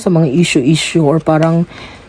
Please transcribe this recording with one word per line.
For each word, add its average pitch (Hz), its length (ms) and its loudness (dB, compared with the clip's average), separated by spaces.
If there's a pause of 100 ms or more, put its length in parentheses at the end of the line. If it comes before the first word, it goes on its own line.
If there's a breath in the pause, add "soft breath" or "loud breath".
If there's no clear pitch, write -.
sa 214 100 -2
mga 165 160 2
issue-issue 156 800 0
or 156 160 0
parang 165 400 0 (460 loud breath)